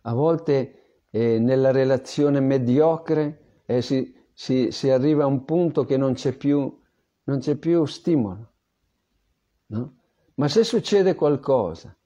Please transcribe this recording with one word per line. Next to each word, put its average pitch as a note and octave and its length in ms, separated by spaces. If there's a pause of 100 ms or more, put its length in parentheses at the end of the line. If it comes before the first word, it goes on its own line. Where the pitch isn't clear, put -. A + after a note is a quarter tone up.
A A#2 120
volte, D3 960
eh, A2+ 280
nella C3 340
relazione C3+ 680
mediocre, D3 1300
eh, B2 160
si, C3 340 (160)
si, C3 400
si - 180
arriva C#3+ 360
a - 20
un C3+ 160
punto D#3+ 400
che C3 140
non C3+ 160
c'è B2+ 220
più, C#3+ 460 (440)
non C3+ 140
c'è C#3+ 180
più E3 280
stimolo, A#2 680 (1120)
no? A2 280 (400)
Ma C#3+ 120
se G#3+ 160
succede G3+ 500
qualcosa C3 800 (100)